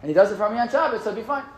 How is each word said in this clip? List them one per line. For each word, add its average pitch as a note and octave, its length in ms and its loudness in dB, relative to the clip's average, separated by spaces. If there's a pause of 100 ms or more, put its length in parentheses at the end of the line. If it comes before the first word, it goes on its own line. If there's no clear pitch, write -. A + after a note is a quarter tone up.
and C#3+ 60 -10
he D3+ 60 -2
does G3 160 6
it G#3 60 -6
for G#3 140 -2
me A3+ 80 -6
on A#3+ 100 -2
Shabbos, C#4 340 0
so C#4 80 -4
it'd G#3 120 -8
be - 40 -12
fine. C#4 160 -4 (160)